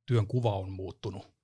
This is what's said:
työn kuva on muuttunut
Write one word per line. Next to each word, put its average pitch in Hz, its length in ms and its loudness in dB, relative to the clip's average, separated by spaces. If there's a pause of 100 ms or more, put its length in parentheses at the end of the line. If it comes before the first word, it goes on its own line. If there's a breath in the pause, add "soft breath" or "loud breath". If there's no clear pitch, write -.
työn 113 200 4
kuva 117 300 2
on 95 140 -4
muuttunut 95 640 -8 (100)